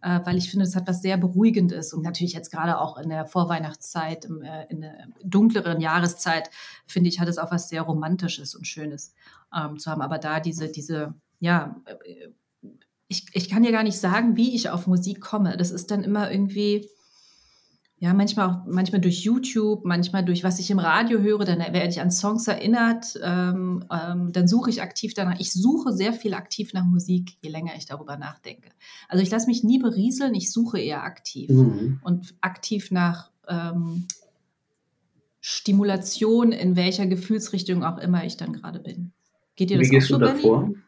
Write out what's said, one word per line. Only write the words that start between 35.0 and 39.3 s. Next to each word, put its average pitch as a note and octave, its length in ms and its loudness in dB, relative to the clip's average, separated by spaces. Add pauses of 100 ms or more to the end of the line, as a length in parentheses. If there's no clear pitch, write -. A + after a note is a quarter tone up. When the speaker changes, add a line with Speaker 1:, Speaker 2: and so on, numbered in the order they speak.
Speaker 1:
Stimulation, G3+ 1120 2
in F3+ 240 2
welcher F#3+ 300 0
Gefühlsrichtung F#3 760 -2
auch E3+ 140 -4
immer F3 260 0
ich - 120 -8
dann E3 160 -8
gerade E3 280 -12
bin. F3 320 -12 (440)